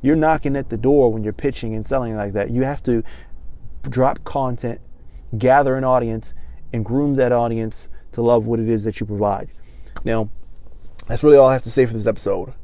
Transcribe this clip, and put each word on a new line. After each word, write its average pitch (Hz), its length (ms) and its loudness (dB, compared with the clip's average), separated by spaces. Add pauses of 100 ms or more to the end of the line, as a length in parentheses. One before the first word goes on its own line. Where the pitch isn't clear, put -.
You're 139 140 4
knocking 156 400 2
at 135 140 -4
the 117 80 -4
door 131 360 4
when 110 100 -4
you're 107 80 -2
pitching 117 440 -4
and 107 100 -4
selling 120 300 -2
like 101 180 -4
that. 101 160 -2
You 123 140 0
have 139 200 -4
to 117 200 0 (800)
drop 131 400 0
content, 127 580 -4 (560)
gather 131 380 4
an 131 80 -2
audience, 120 500 0 (400)
and 113 100 -2
groom 135 320 0
that 127 160 4
audience 113 580 -2 (240)
to 117 100 -2
love 117 240 4
what 117 120 0
it 110 80 -2
is 113 160 0
that 110 160 -4
you 107 60 -4
provide. 101 440 -2 (540)
Now, 113 260 0 (760)
that's 117 160 -2
really 147 140 10
all 131 120 10
I 131 40 4
have 127 100 0
to 120 80 -8
say 131 140 4
for 117 80 -6
this 107 140 -2
episode 98 440 -2 (120)